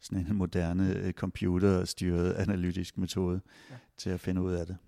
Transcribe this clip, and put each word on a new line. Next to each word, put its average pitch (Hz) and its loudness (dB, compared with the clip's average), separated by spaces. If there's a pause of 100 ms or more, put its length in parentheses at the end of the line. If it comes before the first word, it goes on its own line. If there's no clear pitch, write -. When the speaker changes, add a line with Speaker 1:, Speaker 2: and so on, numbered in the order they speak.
Speaker 1:
sådan 92 -4
en 104 0
moderne, 92 2
øh, 95 -2
computerstyret 90 2
analytisk 90 -2
metode 92 -2 (300)
Speaker 2:
Ja. 127 -16 (220)
Speaker 1:
til - -6
at 90 -2
finde 92 -2
ud 92 0
af 87 -2
det. 92 -8 (120)